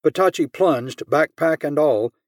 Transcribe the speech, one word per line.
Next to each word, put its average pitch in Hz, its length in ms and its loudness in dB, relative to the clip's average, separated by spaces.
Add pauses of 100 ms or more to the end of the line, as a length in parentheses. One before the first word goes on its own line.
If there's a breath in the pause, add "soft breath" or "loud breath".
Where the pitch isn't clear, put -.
Patachi 175 420 0
plunged, 131 600 -2
backpack 156 580 -2
and 143 140 -2
all, 120 340 0 (160)